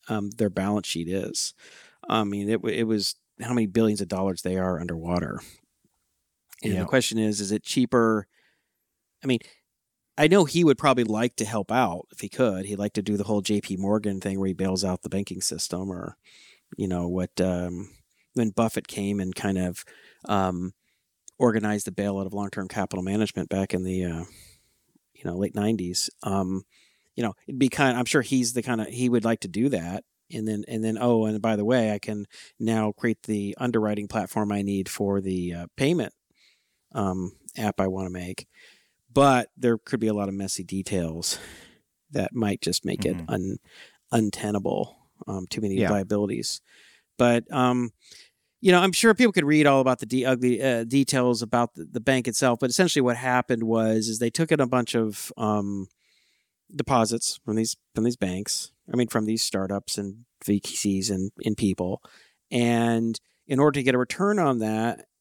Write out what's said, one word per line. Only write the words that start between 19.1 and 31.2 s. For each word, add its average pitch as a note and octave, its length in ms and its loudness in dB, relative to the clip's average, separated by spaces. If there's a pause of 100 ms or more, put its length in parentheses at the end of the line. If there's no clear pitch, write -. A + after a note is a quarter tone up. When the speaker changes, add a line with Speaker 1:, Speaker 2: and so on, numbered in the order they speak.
Speaker 1:
and F#2 140 -4
kind G2 220 -2
of, F2+ 280 -4 (420)
um, F#2 480 -2 (640)
organized G#2+ 480 2
the G2 60 -6
bailout G2 340 -2
of G2 80 -10
long-term G2+ 340 -6
capital F#2+ 340 -4
management G2 460 -2
back F#2+ 240 0
in F#2 120 0
the, F#2 200 -2
uh, E2+ 200 -4 (920)
you - 100 -14
know, E2+ 140 -6
late G2 160 -2
nineties. G2+ 560 -2 (120)
Um, F#2+ 420 -2 (520)
you A#2+ 60 -2
know, G#2 120 -2 (120)
it'd C3+ 120 -8
be B2+ 120 4
kind, C3 260 2
I'm B2 80 -2
sure D3+ 180 2
he's B2 300 0
the B2 100 -2
kinda, A2 220 -2
he B2 240 -2
would A#2 160 2
like A2+ 160 0
to G2+ 80 -8
do G#2+ 220 0
that. F2 340 -4 (280)
And A2 140 -6
then, G#2 220 -4
and A2 160 -4
then, A2 160 -2
"Oh, A#2+ 240 4